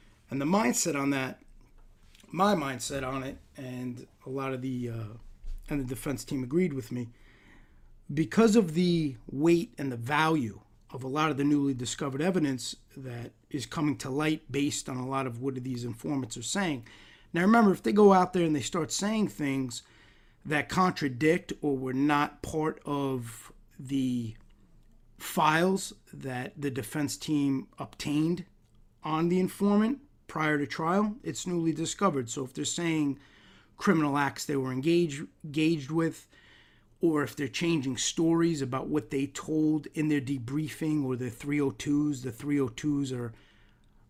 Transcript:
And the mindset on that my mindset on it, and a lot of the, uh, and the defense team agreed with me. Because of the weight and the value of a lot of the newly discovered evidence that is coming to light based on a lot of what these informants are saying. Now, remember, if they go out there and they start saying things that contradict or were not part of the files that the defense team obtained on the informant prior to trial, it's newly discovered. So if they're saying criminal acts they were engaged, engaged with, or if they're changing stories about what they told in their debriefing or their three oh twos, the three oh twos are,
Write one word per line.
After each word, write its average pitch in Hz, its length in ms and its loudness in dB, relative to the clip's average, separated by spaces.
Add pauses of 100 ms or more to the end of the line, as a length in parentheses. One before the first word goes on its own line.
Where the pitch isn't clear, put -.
(300)
And 135 100 -4
the 143 60 -2
mindset 180 540 2
on 139 100 0
that 131 300 -4 (920)
my 196 220 4
mindset 139 520 -4
on 135 160 -4
it, 139 160 -8 (180)
and 127 500 -8 (200)
a 135 40 -10
lot 135 220 -4
of 127 100 -6
the, 123 280 -4
uh, 113 240 -8 (540)
and 147 120 -2
the 135 40 -4
defense 127 400 -6
team 139 180 -4
agreed 151 300 0
with 127 200 -8
me. 123 160 -6 (1040)
Because 196 420 4
of 185 200 4
the 165 420 2 (140)
weight 165 480 2
and 135 120 -4
the 123 60 -6
value 143 640 0 (300)
of 127 120 -12
a 131 60 -8
lot 151 220 2
of 139 60 0
the 139 80 2
newly 143 300 4
discovered 131 460 -4
evidence 151 560 0 (200)
that 120 360 -12 (180)
is 131 160 -6
coming 151 300 0
to 139 120 -8
light 151 420 0
based 139 380 -2
on 135 80 -8
a 127 100 -6
lot 135 200 -2
of 117 140 -8
what 131 220 -4
these 123 220 -6
informants 123 520 -6
are 123 60 -10
saying. 147 440 -2 (460)
Now, 170 100 2
remember, 214 300 8
if - 100 -2
they 226 100 0
go 208 200 10
out 180 200 6
there 175 120 2
and 160 100 2
they 143 60 2
start 156 320 -4
saying 208 360 0
things 135 540 -4 (640)
that 147 240 -2
contradict 160 920 2
or 143 160 0
were 131 160 -4
not 143 500 2
part 156 440 -2
of 135 640 -4 (260)
the 127 580 -4 (800)
files 170 720 2 (200)
that 131 440 -8
the 143 140 -2
defense 139 460 -4
team 139 500 0 (120)
obtained 156 640 -2 (580)
on 156 260 0
the 180 120 4
informant 202 580 4 (300)
prior 151 300 0
to 143 80 -2
trial, 202 580 0
it's 160 220 -6
newly 170 260 0
discovered. 151 580 0
So 139 140 -6
if 123 100 -12
they're 123 100 -6
saying 156 540 0 (580)
criminal 151 400 2
acts 143 280 -2
they 147 120 -2
were 131 160 -2
engaged, 151 520 0 (200)
engaged 156 460 0
with, 160 380 -2 (760)
or 156 200 2
if - 140 -4
they're 143 100 -4
changing 135 520 0
stories 165 640 2
about 131 260 -4
what 151 220 -2
they 139 160 0
told 156 680 0
in 156 140 0
their 147 120 2
debriefing 143 840 -2
or 127 100 -2
their 123 140 -4
three 143 320 -2
oh 139 100 2
twos, 147 520 0
the 127 100 -6
three 143 260 -2
oh 131 100 2
twos 139 440 -2
are, 120 220 -6 (760)